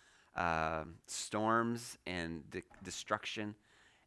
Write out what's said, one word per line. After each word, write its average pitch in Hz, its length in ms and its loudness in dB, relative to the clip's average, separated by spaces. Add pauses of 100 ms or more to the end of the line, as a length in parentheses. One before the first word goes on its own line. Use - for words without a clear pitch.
(340)
uh, 80 480 2 (240)
storms 117 880 2 (120)
and 85 420 -4
de-, 90 140 -6 (180)
destruction, 104 720 -2 (520)